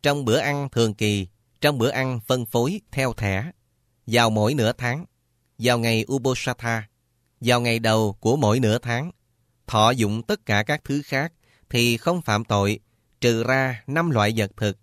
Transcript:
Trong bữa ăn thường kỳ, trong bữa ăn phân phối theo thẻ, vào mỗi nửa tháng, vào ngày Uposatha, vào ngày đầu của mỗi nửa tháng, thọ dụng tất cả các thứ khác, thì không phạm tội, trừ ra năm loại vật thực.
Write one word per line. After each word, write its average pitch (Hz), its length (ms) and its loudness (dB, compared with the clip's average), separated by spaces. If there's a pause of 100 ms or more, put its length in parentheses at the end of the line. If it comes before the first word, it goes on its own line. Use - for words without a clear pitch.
Trong 143 220 0
bữa 117 140 2
ăn 143 300 -2
thường 113 260 0
kỳ, 101 340 -2 (320)
trong 147 180 0
bữa 117 120 2
ăn 131 360 -4
phân 127 200 0
phối 139 340 -2 (100)
theo 131 220 -2
thẻ, 104 380 -4 (560)
vào 113 240 2
mỗi 110 240 2
nửa 117 180 2
tháng, 123 320 -6 (540)
vào 120 200 2
ngày 113 340 0
Uposatha, 120 760 -4 (520)
vào 120 200 2
ngày 117 180 0
đầu 110 420 2
của 117 160 2
mỗi 123 240 2
nửa 113 180 2
tháng, 123 320 -6 (560)
thọ 110 240 4
dụng 113 320 0
tất - 240 -6
cả 104 160 0
các 151 220 -2
thứ 143 200 -4
khác, 143 280 -4 (380)
thì 120 260 2
không 170 260 -2
phạm 110 220 0
tội, 104 360 0 (400)
trừ 113 240 2
ra 131 420 -2
năm 165 240 -2
loại 110 260 2
vật 104 200 0
thực. 104 260 -2